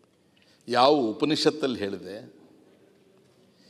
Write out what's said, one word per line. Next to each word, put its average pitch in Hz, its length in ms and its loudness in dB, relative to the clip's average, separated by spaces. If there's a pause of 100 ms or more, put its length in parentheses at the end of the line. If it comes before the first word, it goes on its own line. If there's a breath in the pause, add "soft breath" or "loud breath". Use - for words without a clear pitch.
(680 soft breath)
ಯಾವ 120 240 4
ಉಪನಿಷತ್ತಲ್ಲಿ 143 880 0
ಹೇಳಿದೆ, 98 600 -10 (1300 soft breath)